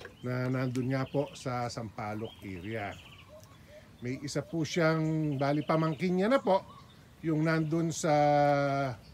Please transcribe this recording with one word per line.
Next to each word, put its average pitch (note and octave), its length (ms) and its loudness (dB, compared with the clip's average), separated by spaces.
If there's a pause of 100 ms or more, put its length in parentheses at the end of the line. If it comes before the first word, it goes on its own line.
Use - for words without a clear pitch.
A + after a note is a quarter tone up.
(220)
na B2+ 240 -4
nandun B2+ 440 -2
nga C3+ 160 0
po C#3+ 280 -2
sa B2 320 -6
Sampaloc A2 640 -8 (160)
area. G2 480 -8 (1080)
May C3 200 -6
isa C#3+ 200 -4
po E3 240 -2
siyang, D#3+ 680 2
bali, D3 320 0
pamangkin D#3+ 520 0
niya G3+ 120 2
na C4+ 80 4
po, G3 240 2 (640)
yung D#3 160 2
nandun D#3+ 480 2
sa D3+ 240 2 (1000)